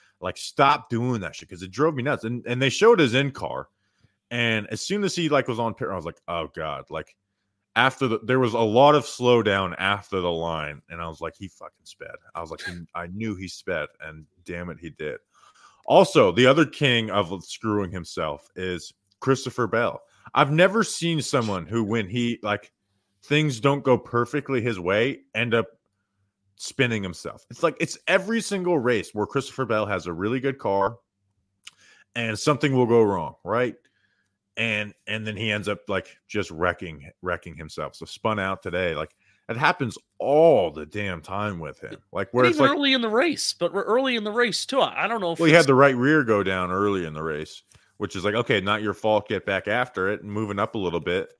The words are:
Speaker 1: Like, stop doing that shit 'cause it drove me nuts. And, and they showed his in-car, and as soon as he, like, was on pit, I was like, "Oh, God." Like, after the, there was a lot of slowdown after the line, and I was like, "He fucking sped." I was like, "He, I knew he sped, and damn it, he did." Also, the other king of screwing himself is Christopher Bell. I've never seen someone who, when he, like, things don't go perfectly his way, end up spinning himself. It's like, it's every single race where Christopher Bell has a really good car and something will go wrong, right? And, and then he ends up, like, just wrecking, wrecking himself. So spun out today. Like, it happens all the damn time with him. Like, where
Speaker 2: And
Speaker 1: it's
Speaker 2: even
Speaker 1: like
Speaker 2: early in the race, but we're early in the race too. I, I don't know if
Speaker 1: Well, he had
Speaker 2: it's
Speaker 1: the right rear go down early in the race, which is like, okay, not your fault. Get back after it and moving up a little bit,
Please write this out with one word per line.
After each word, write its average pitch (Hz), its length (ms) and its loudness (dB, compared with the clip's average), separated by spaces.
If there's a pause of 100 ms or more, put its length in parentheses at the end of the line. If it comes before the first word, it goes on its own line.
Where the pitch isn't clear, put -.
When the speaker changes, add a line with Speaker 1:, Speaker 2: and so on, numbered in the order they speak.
(220)
Speaker 1:
Like, 90 160 -6
stop 143 500 2
doing 120 320 -2
that 85 160 -10
shit - 140 -20
'cause 87 120 -16
it 92 80 -12
drove 147 240 0
me 123 100 -6
nuts. 135 200 -2
And, 117 220 -6
and 123 160 -2
they 135 80 4
showed 220 300 6
his 127 120 4
in-car, 117 560 -2 (640)
and 117 380 0
as - 120 -8
soon 202 240 -4
as 180 100 -2
he, 170 140 -2
like, 139 180 2
was 117 120 -4
on 113 160 -4
pit, - 160 -6
I 95 40 -6
was 82 120 -8
like, - 200 -12
"Oh, 85 280 -6
God." 73 340 -8
Like, 78 260 -12 (600)
after 127 340 2
the, 110 140 0
there 127 180 2
was 117 140 2
a 117 40 0
lot 117 360 6
of 147 100 2
slowdown 104 720 2
after 98 460 -2
the 87 100 0
line, 80 560 -6
and 85 140 -12
I 82 60 -8
was 80 120 -14
like, 82 160 -8
"He 98 120 -18
fucking - 360 -20
sped." - 320 -18 (180)
I 82 60 -10
was 82 100 -10
like, 80 140 -12
"He, 90 80 -10 (220)
I 87 140 -10
knew 104 260 -6
he 92 140 -10
sped, 80 400 -6 (120)
and 78 240 -16 (200)
damn 87 260 -10
it, 78 100 -14
he 82 100 -14
did." 73 280 -10 (680)
Also, 139 480 6
the 120 140 4
other 143 200 6
king 120 440 0
of 92 340 -2
screwing 104 480 -4
himself 80 640 -8
is 90 360 -6 (280)
Christopher 127 480 0
Bell. 113 340 -2 (320)
I've 139 160 4
never 190 320 4
seen 165 400 -2
someone 104 440 -2
who, 113 180 -2
when 104 240 -2
he, 117 340 -2
like, 104 300 -4 (500)
things 147 380 0
don't 139 240 2
go 127 120 6
perfectly 127 640 -2
his 110 200 -2
way, 104 400 2 (140)
end 113 200 0
up 113 120 2 (880)
spinning 117 480 -2
himself. - 460 -12
It's - 120 -8
like, 165 160 0
it's - 200 -6 (100)
every 190 320 0
single 180 380 0
race 117 340 0
where 104 140 -2
Christopher - 380 -6
Bell 107 220 0
has 92 220 -4
a 87 40 -4
really 104 280 -4
good 135 180 -4
car 98 400 -2 (1160)
and 113 200 -2
something 143 380 2
will 127 120 6
go 117 160 6
wrong, 90 320 0 (100)
right? 113 320 0 (800)
And, 107 360 -4 (140)
and 107 180 -6
then 107 120 -6
he 107 160 -2
ends 104 160 -4
up, 101 200 -6
like, 95 280 -4 (100)
just 101 240 -4
wrecking, 82 600 -4 (120)
wrecking 87 340 -8
himself. 76 380 -10
So 80 120 -16
spun 110 340 -4
out 95 220 -4
today. 87 320 -2
Like, 76 200 -8 (340)
it 117 80 -6
happens 131 420 0 (200)
all 135 520 6
the 76 160 -10
damn 95 340 -8
time 98 380 -6
with 76 200 -12
him. - 180 -14 (140)
Like, 98 220 -6
where 247 120 4
Speaker 2:
And 359 60 6
Speaker 1:
it's 320 80 0
Speaker 2:
even 277 120 6
Speaker 1:
like 311 60 0
Speaker 2:
early 277 180 2
in 247 80 0
the 233 60 -2
race, 269 440 0
but 170 220 -4
we're 196 100 -2
early 254 320 0
in 214 80 -6
the 208 80 -4
race 233 340 -2
too. 269 140 0
I, 143 240 0
I - 20 0
don't 226 140 -4
know 170 120 -2
if 160 60 -6
Speaker 1:
Well, 165 80 4
he 151 60 8
had 170 80 10
Speaker 2:
it's 156 60 4
Speaker 1:
the 135 80 6
right 135 200 8
rear 139 300 4
go 107 180 4
down 92 300 -2
early 98 320 0
in 78 80 -8
the 78 100 -8
race, 78 400 -8 (360)
which 101 180 -6
is 90 80 -6
like, 104 100 0
okay, 117 260 2
not 104 220 0
your 104 120 -2
fault. 107 340 2
Get 98 180 -4
back 98 220 -2
after 104 400 -2
it 104 140 -4
and 104 100 -12
moving 101 260 -4
up 104 160 -2
a 110 40 -6
little 87 220 -2
bit, 85 400 -4